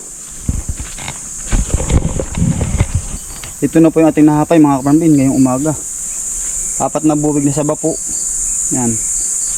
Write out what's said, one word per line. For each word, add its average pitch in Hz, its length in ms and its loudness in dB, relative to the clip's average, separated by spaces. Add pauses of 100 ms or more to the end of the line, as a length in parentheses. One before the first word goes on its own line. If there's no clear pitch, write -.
(3500)
Ito 151 220 2
na 160 100 8
po 160 140 4
yung 156 80 4
ating 151 160 6
nahapay, 151 320 4
mga 139 240 4
kapambin, 151 320 6
ngayong 135 240 4
umaga. 131 320 2 (1120)
Apat 147 240 0
na 151 80 2
buwig 147 260 0
na 143 80 2
saba 147 220 0
po. 156 180 -2 (840)
Yan. 120 160 0 (640)